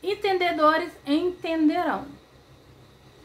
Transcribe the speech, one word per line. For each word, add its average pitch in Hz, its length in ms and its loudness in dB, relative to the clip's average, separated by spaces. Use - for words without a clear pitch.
Entendedores 339 880 0
entenderão. 320 1000 0